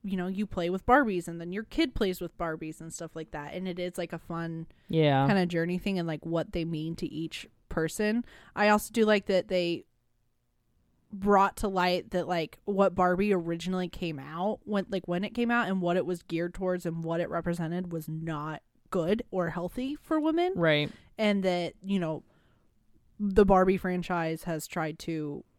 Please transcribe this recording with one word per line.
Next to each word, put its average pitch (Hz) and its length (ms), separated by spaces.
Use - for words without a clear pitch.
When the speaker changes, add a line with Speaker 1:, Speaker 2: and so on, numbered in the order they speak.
Speaker 1:
you 196 140
know, 180 100
you 196 200
play 175 220
with 185 160
Barbies 233 420
and 170 140
then 175 100
your 208 120
kid 285 300
plays 185 280
with 175 160
Barbies 160 440
and 165 120
stuff - 220
like 160 160
that. 147 220
And 185 140
it 175 100
is, 180 200
like, 175 160
a 170 40
fun 165 480
Speaker 2:
Yeah. 143 400
Speaker 1:
kinda 190 180
journey 175 320
thing 190 220
and, 170 80
like, 156 180
what 165 280
they 170 120
mean 165 300
to 170 100
each - 420
person. 208 540
I 208 140
also 208 240
do 226 120
like 208 220
that 185 220
they 175 340
brought 196 460
to 214 100
light 180 440
that, 180 160
like, 170 380
what 196 300
Barbie 185 380
originally 175 540
came 165 320
out, 165 440
when, 196 260
like, 190 180
when 180 160
it 208 100
came 240 180
out 233 160
and 190 140
what 175 160
it 151 80
was 175 180
geared 170 300
towards 180 320
and 165 180
what 165 180
it 165 80
represented 170 640
was 165 180
not 156 520
good 190 420
or 175 180
healthy 247 520
for 311 180
women. 330 360
Speaker 2:
Right. 151 360
Speaker 1:
And 208 260
that, 175 380
you 196 180
know, 160 240
the 202 260
Barbie 190 320
franchise 175 680
has 160 240
tried 160 320
to 151 440